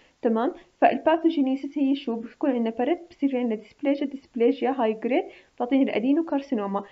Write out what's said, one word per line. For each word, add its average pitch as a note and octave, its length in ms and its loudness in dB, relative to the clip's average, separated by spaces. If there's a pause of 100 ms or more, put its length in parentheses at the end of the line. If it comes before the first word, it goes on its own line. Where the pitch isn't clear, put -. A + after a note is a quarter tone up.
(220)
تمام؟ A#3 300 2 (280)
فالباثوجينيسيس C#4+ 960 2
هي C4+ 160 2
شو؟ A#3 220 -6
بتكون A#3 340 -4
عندنا A#3 280 0
بريت، C#4+ 200 0 (120)
بصير C4+ 260 -2
عندنا A#3+ 180 -2
ديسبليجيا، C#4+ 520 -2
ديسبليجيا B3 720 0
هاي A3 140 2
جريد، A#3+ 320 -2 (340)
تعطينا C4 240 2
الادينوكارسينوما. C4 1080 0